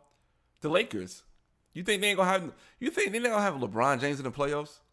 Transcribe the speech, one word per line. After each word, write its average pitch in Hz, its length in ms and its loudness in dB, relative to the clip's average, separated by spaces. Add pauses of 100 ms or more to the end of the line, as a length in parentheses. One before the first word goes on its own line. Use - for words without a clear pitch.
(640)
the 151 80 -2
Lakers? 107 540 -2 (480)
You 175 120 -10
think 202 180 0
they 208 60 4
ain't 202 80 2
gonna 185 140 4
have, 185 220 0 (280)
you 254 100 -2
think 392 220 0
they 226 60 -2
ain't 240 80 -2
gonna 220 160 2
have 190 120 0
LeBron 123 460 2
James 143 180 -2
in 139 60 -10
the 127 80 -4
playoffs? 147 460 -4 (140)